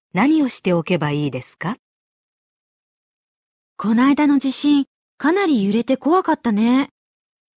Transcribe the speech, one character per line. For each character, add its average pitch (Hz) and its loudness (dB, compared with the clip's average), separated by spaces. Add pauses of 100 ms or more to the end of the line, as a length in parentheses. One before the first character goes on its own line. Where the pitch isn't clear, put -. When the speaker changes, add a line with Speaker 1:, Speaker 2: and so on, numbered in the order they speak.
(140)
Speaker 1:
何 285 2
を 254 0
し - -6
て 185 0
お 165 0
け 180 -2
ば 151 -4
い 147 -2
い 135 -4
で 127 -8
す - -14
か？ 202 -8 (2000)
Speaker 2:
こ 220 -2
な 262 4
い 269 4
だ 294 0
の 285 2
地 262 -2
震、 285 0 (320)
か 302 0
な 392 0
り 226 2
揺 208 0
れ 233 0
て 262 0
怖 359 0
か 330 0
っ 294 -4
た 233 -2
ね。 240 0 (680)